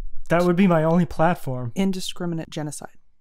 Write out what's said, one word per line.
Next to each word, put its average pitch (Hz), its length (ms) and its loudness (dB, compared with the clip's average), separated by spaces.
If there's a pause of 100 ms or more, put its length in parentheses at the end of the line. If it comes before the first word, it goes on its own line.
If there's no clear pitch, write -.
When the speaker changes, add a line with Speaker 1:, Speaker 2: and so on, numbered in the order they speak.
(280)
Speaker 1:
That 170 160 2
would 180 120 4
be 196 100 6
my 170 180 4
only 165 220 2
platform. 131 680 -2
Speaker 2:
Indiscriminate 180 760 -4
genocide. - 480 -10 (220)